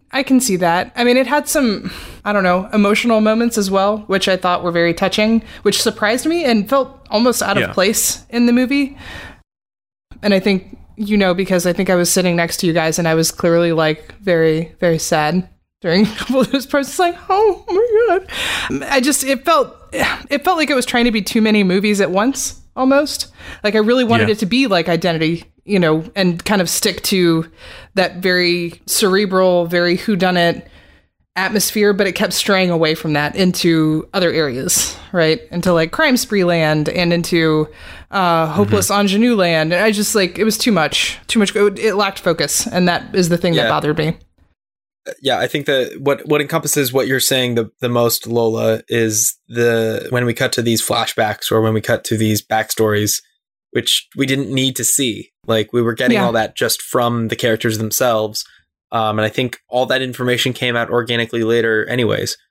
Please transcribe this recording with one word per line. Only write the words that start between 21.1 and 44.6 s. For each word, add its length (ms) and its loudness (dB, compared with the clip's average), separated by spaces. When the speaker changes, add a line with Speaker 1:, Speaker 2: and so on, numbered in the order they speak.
Speaker 1:
be 100 0
too 200 0
many 220 4
movies 380 2
at 100 2
once, 480 -2
almost. 520 0
Like, 120 0
I 40 4
really 260 4
wanted 240 2
Speaker 2:
Yeah. 40 2
Speaker 1:
it 60 -2
to 80 -2
be 200 2
like 220 0
Identity, 540 0
you 140 0
know, 240 2
and 280 0
kind 180 0
of 80 -2
stick 340 -4
to 420 2
that 240 0
very 720 -2
cerebral, 800 2
very 300 0
whodunit 640 0
atmosphere, 580 0
but 140 0
it 60 -4
kept 200 -2
straying 380 0
away 240 2
from 180 -4
that 220 -2
into 760 2
other 180 0
areas, 640 -2
right? 300 2
Into, 220 0
like, 180 2
Crime 260 2
Spree 260 0
land 460 2
and 240 0
into, 540 2
uh, 380 0
Hopeless 420 0
Speaker 2:
Mm-hmm. 120 2
Speaker 1:
Ingenue 340 2
land. 380 2
And 100 2
I 80 4
just, 240 -2
like, 240 0
it 40 0
was 140 0
too 140 0
much, 460 0
too 120 -2
much. 160 0
It, 220 2
it 180 0
lacked 240 -2
focus. 460 -2
And 220 0
that 260 -2
is 160 2
the 80 2
thing 160 0
that 100 2
Speaker 3:
Yeah. 60 0
Speaker 1:
bothered 300 0
me. 180 -2